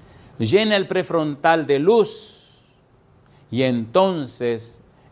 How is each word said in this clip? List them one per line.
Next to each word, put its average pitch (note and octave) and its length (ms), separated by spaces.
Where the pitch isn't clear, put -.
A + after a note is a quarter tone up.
llena G3+ 360
el F#3+ 140
prefrontal E3 800
de C#3 100
luz - 840
y A#2+ 140
entonces A#2+ 1200